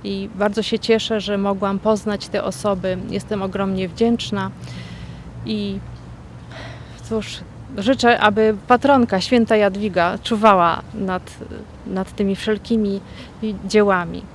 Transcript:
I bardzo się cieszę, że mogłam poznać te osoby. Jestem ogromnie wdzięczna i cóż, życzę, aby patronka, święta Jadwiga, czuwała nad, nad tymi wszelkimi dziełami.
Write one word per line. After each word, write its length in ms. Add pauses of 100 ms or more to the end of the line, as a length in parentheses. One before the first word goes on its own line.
I 320
bardzo 260
się 180
cieszę, 420
że 160
mogłam 420
poznać 480
te 160
osoby. 540 (120)
Jestem 320
ogromnie 460
wdzięczna 640 (920)
i 340 (1200)
cóż, 360 (380)
życzę, 420
aby 360 (120)
patronka, 540
święta 340
Jadwiga, 680
czuwała 580 (120)
nad, 440 (500)
nad 280
tymi 200
wszelkimi 680 (640)
dziełami. 580 (120)